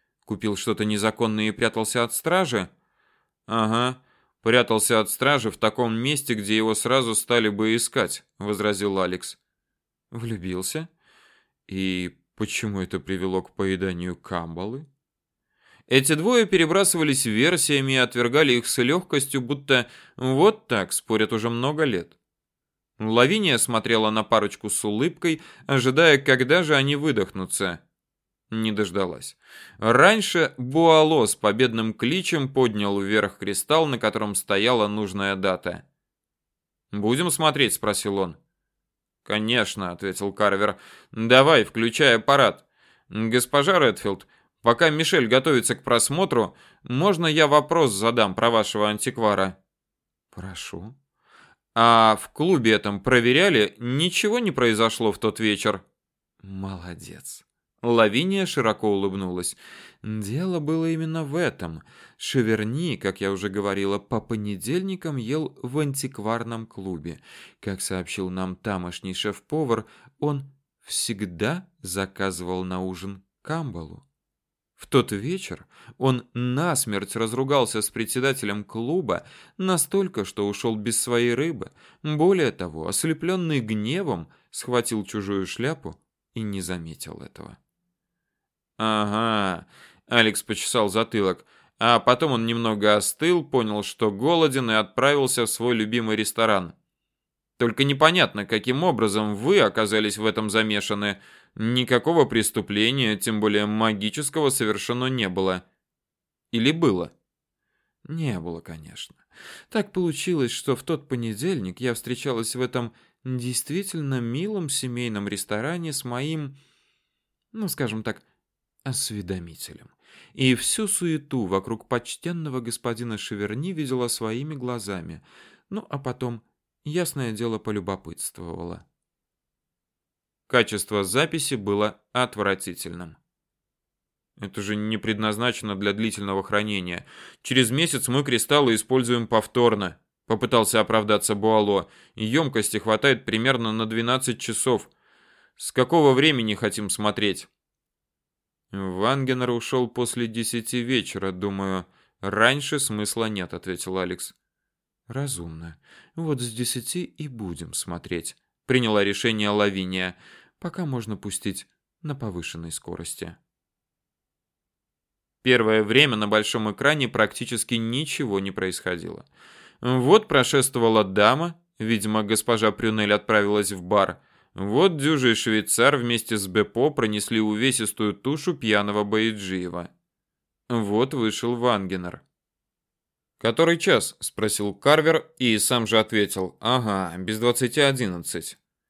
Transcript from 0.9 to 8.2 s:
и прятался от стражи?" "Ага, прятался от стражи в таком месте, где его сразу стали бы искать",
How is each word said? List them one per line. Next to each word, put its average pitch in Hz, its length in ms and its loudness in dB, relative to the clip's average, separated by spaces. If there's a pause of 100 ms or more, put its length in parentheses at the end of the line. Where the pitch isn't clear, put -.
и 107 40 -2
прятался 113 520 0
от 117 80 -6
стражи?" 151 560 0 (800)
"Ага, 113 560 0 (400)
прятался 113 580 4
от 104 100 -2
стражи 127 400 0
в - 60 -16
таком 113 380 0
месте, 131 400 -2
где 107 220 0
его 110 180 2
сразу 120 400 0
стали 117 340 2
бы 110 280 0
искать", - 480 -2 (140)